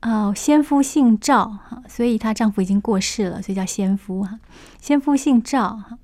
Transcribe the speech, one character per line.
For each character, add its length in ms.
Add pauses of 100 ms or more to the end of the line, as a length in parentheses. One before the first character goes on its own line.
呃， 340
先 280
夫 200
姓 360
赵 280
哈， 400
所 180
以 100
她 160
丈 200
夫 100
已 40
经 140
过 220
世 260
了， 140
所 100
以 40
叫 100
先 320
夫 260
哈。 160 (400)
先 220
夫 140
姓 260
赵 340
哈 280